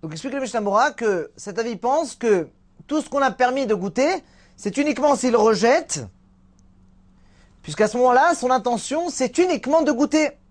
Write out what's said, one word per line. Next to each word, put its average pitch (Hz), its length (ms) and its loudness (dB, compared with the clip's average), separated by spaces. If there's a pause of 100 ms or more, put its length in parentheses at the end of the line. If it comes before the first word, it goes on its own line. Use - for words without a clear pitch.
Donc 160 80 -10
explique 196 220 -10
le 277 80 -4
Mishnah 233 200 -4
Berurah 208 300 2
que 196 460 -4
cet 202 200 -12
avis 226 180 -4
pense 262 380 -2
que 196 360 0 (360)
tout 294 160 -2
ce - 80 -10
qu'on 277 140 -2
a 262 80 2
permis 254 340 0
de 214 80 0
goûter, 254 500 -2 (320)
c'est - 220 -6
uniquement 285 380 2
s'il 240 200 0
rejette, 220 720 2 (1600)
puisqu'à 214 240 0
ce 220 100 -4
moment-là, 254 380 4
son 254 160 -2
intention, 262 580 -2
c'est 262 300 -4
uniquement 330 420 2
de 277 100 2
goûter. 285 460 0 (140)